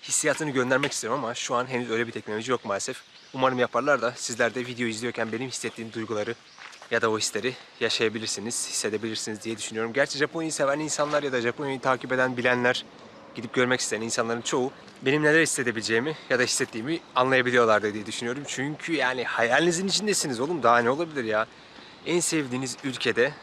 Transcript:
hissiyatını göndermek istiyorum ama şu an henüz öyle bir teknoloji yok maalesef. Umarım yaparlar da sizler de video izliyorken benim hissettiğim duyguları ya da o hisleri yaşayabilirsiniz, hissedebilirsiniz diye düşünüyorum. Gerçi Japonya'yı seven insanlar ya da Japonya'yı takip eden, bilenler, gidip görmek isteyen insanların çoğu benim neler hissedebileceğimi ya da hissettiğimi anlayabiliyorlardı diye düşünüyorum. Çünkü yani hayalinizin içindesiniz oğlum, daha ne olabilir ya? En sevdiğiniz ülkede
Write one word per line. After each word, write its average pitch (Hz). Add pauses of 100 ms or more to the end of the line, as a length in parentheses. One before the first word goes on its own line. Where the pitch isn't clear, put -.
hissiyatını 151
göndermek 131
istiyorum 123
ama 117
şu -
an 123
henüz 123
öyle 113
bir 113
teknoloji 113
yok 120
maalesef. 104 (320)
Umarım 131
yaparlar 123
da 117
sizler 117
de 127
video 123
izliyorken 113
benim 117
hissettiğim 113
duyguları 110 (560)
ya 117
da 117
o 110
hisleri 107 (260)
yaşayabilirsiniz, 110
hissedebilirsiniz 107
diye 113
düşünüyorum. 110
Gerçi 139
Japonya'yı 160
seven 143
insanlar 147
ya 139
da 127
Japonya'yı 135
takip 131
eden, 127
bilenler, 123 (500)
gidip 117
görmek 127
isteyen 107
insanların 117
çoğu 131 (300)
benim 143
neler 151
hissedebileceğimi 120 (120)
ya 127
da 127
hissettiğimi 127 (160)
anlayabiliyorlardı 123
diye 104
düşünüyorum. 120
Çünkü 147
yani 127
hayalinizin 160
içindesiniz 175
oğlum, 147
daha 120
ne 117
olabilir 147
ya? 110 (580)
En 170
sevdiğiniz 131
ülkede 123